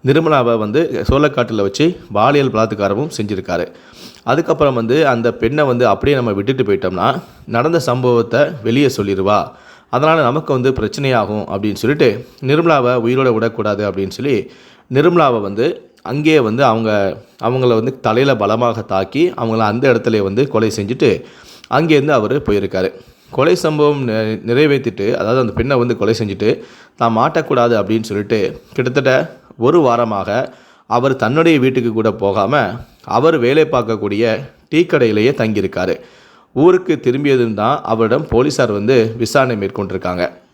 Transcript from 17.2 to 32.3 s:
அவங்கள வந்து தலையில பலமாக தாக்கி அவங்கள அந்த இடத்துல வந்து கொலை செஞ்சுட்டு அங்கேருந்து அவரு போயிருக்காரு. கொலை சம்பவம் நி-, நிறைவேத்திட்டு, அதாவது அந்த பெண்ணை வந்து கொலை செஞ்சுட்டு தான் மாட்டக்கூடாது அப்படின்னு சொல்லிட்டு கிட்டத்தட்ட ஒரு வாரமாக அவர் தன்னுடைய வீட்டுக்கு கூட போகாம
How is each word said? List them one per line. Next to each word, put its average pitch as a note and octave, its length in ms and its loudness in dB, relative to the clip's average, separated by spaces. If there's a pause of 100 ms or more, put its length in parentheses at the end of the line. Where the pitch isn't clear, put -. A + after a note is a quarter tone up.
அவங்கள B2 300 2
வந்து A2+ 260 -2
தலையில B2+ 360 2
பலமாக A2 460 0
தாக்கி G2+ 480 -2
அவங்கள A2+ 280 -4
அந்த A#2 360 2
இடத்துல A2+ 280 0
வந்து G2+ 260 0
கொலை A2 280 0
செஞ்சுட்டு G#2+ 480 -2 (480)
அங்கேருந்து D3 380 2
அவரு B2+ 360 0
போயிருக்காரு. F#2+ 460 -2 (400)
கொலை D#3+ 240 2
சம்பவம் D3 520 0
நி-, A2 380 -2
நிறைவேத்திட்டு, A#2 680 0
அதாவது A#2 260 0
அந்த A2+ 140 0
பெண்ணை C3 240 0
வந்து A#2+ 200 0
கொலை G#2+ 200 0
செஞ்சுட்டு G#2 420 -2 (360)
தான் A2+ 220 0
மாட்டக்கூடாது B2+ 580 2
அப்படின்னு G#2+ 280 -2
சொல்லிட்டு G2+ 580 -4 (120)
கிட்டத்தட்ட C3 640 0 (180)
ஒரு D3+ 240 4
வாரமாக A#2 680 0 (380)
அவர் B2+ 280 0
தன்னுடைய D3+ 440 2
வீட்டுக்கு B2+ 320 0
கூட A2 200 0
போகாம G2+ 580 0 (340)